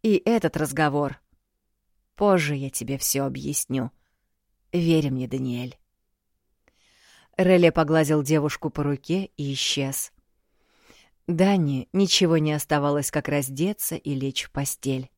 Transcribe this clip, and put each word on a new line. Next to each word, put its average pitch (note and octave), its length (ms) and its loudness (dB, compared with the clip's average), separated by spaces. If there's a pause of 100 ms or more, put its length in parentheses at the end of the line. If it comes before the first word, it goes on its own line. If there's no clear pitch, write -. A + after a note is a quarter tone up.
И G#3 200 4
этот A3+ 320 0
разговор. C#3+ 640 -2 (920)
Позже F3 420 2
я C3+ 140 -6
тебе C3 300 -6
все C#3 260 -2
объясню. C3 640 -4 (840)
Верь E3 380 2
мне, B2+ 180 -4
Даниэль». B2 520 -6 (1600)
Реле F3+ 340 6
погладил D#3 500 4
девушку D3 480 0
по D3 140 -6
руке D#3 520 -4
и C#3 180 -6
исчез. - 580 -4 (1120)
Дане E3+ 680 0
ничего F3+ 440 2
не D3+ 160 0
оставалось, D3 560 0
как - 200 -4
раздеться D3 680 -4
и D3 180 -8
лечь C3+ 300 -4
в - 80 -16
постель. C3+ 680 -6